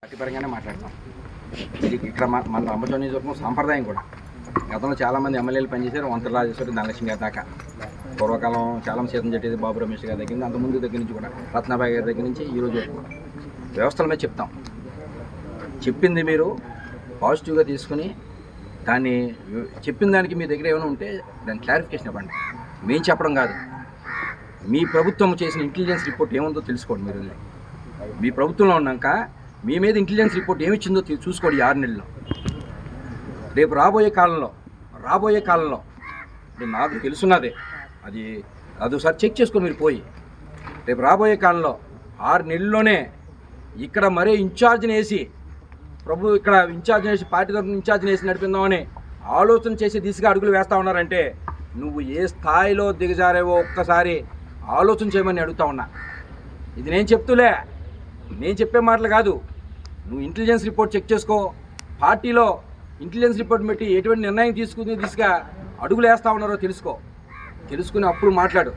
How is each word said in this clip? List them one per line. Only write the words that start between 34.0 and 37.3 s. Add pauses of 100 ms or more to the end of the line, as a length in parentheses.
కాలంలో, (580)
రాబోయే
కాలంలో (760)
అంటే (100)
నాకు (100)
తెలుసున్నదే, (560)